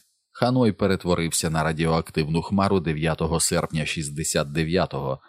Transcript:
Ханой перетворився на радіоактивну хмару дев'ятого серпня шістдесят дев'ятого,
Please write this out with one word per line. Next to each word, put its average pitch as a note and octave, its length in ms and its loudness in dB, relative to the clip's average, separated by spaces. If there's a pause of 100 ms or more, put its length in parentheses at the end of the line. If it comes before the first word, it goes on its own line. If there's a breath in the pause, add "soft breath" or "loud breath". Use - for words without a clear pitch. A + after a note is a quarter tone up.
(320)
Ханой B2 400 4
перетворився F2 800 0
на D#2 120 0
радіоактивну D#2+ 800 0
хмару G2 380 2
дев'ятого D#2+ 600 0
серпня D#2 460 0
шістдесят D2 640 -4
дев'ятого, D#2 760 -2